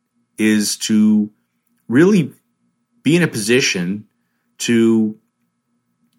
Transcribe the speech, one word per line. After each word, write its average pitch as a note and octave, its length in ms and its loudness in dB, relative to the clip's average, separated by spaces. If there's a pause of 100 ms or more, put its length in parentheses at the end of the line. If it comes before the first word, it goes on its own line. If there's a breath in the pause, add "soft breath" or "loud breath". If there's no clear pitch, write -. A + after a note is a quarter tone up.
(380)
is G#2+ 380 0 (100)
to G#2+ 460 0 (560)
really D#3+ 440 2 (720)
be D#3 140 0
in F3 80 2
a - 40 0
position G#2 800 -2 (520)
to A2+ 600 0 (1000)